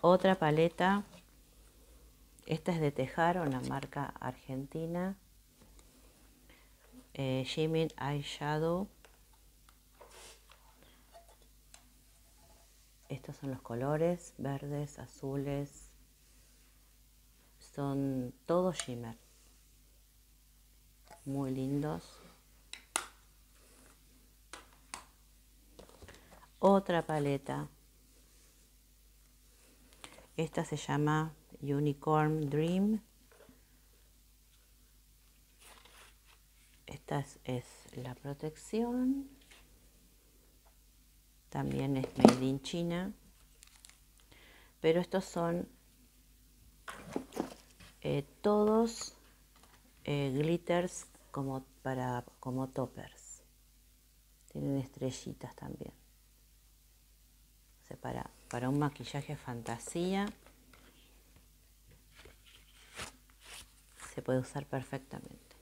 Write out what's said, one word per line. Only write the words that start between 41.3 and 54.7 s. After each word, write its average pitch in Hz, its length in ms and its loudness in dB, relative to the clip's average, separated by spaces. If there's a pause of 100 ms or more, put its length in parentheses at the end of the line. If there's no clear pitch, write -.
También 135 480 0
es 131 120 -2 (100)
made 127 260 10
in 135 160 2
China. 175 520 -2 (1700)
Pero 165 200 6
estos 190 240 0
son, 170 440 -2 (2250)
eh, 143 260 0 (140)
todos, 214 720 4 (880)
eh, 143 340 0
glitters 170 720 0 (240)
como 135 340 -4 (180)
para, 127 420 -2 (160)
como 131 280 -2
toppers. - 760 -8 (1080)
Tienen 143 280 -2